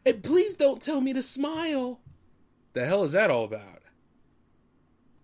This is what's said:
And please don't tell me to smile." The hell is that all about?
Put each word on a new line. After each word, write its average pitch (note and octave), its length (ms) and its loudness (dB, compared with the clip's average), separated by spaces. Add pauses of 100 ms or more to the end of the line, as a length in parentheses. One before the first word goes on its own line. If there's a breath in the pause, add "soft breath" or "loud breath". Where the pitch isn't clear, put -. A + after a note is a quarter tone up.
And A#3 200 0
please F4+ 320 2
don't C#4 260 2
tell D4 180 -2
me C4 140 0
to B3+ 80 -2
smile." C#4+ 760 -4 (760)
The B2 100 -2
hell F#3 200 2
is C#3+ 80 -2
that G3 180 4
all A#2+ 140 2
about? G#2 400 -12 (1400)